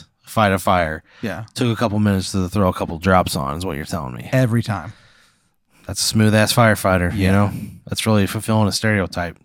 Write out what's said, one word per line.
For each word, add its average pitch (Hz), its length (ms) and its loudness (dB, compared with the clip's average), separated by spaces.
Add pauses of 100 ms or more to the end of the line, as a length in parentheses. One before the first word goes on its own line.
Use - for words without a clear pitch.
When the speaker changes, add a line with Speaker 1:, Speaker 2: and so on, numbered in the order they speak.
(240)
Speaker 1:
fight 107 280 2
a 95 80 2
fire, 85 420 0 (200)
Speaker 2:
Yeah. 107 320 -8
Speaker 1:
took 123 180 -2
a 107 80 -4
couple 107 200 0
minutes 98 340 0
to 92 160 0
throw 101 180 2
a 92 60 2
couple 85 260 -6
drops 90 380 2
on, 71 200 -4
is 87 80 -8
what 82 120 -6
you're 76 80 -8
telling 69 300 -8
me. - 180 -12
Speaker 2:
Every 117 280 2
time. 101 300 -6 (960)
Speaker 1:
That's 95 140 -8
a - 20 -2
smooth-ass 107 500 4
firefighter, 95 640 2
you 98 80 0
Speaker 2:
Yeah. 95 80 4
Speaker 1:
know? 101 200 2 (360)
That's - 180 -6
really 104 220 2
fulfilling 110 400 0
a 90 60 -2
stereotype. 92 720 -2